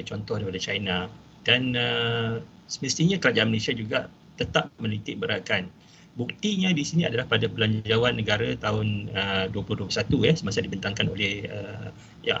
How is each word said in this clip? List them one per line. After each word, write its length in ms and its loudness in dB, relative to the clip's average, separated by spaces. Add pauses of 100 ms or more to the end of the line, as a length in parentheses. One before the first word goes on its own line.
contoh 320 -4
daripada 240 -4
China. 480 -2 (320)
Dan, 320 2
uh, 640 0 (320)
semestinya 480 2
kerajaan 320 4
Malaysia 240 0
juga 320 -2 (320)
tetap 400 0
menitik 400 -4
beratkan. 480 -2 (480)
Buktinya 640 0
di 80 0
sini 240 2
adalah 160 -2
pada 240 2
belanjawan 720 2
negara 380 0
tahun, 500 0
uh, 400 0
dua 160 -4
puluh 200 -2
dua 40 -8
puluh 80 0
satu, 180 2 (140)
eh, 80 8
semasa 240 -2
dibentangkan 480 -2
oleh, 400 -2
uh, 400 -8 (320)
Yang 180 0